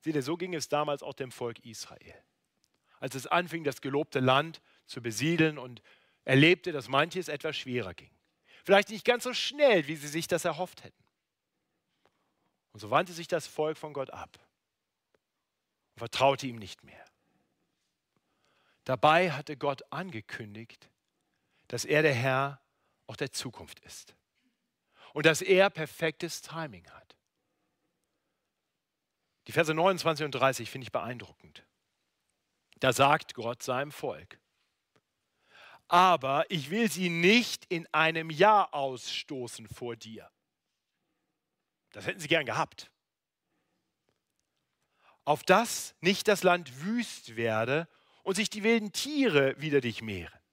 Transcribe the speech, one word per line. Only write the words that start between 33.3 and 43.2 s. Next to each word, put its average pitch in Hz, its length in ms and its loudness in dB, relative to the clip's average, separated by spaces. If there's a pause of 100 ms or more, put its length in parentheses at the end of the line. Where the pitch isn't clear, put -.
Gott 120 280 -8
seinem 135 300 -4
Volk: 95 480 -10 (1500)
„Aber 165 640 4
ich 147 200 -6
will 214 200 2
sie 175 200 -2
nicht 185 560 2
in 165 260 -6
einem 160 380 0
Jahr 185 440 4
ausstoßen 131 920 -8
vor 120 280 -10
dir.“ 110 320 -18 (1600)
Das 98 140 -14
hätten - 140 -8
sie 151 80 -10
gern 156 180 2
gehabt. 123 440 -6 (2250)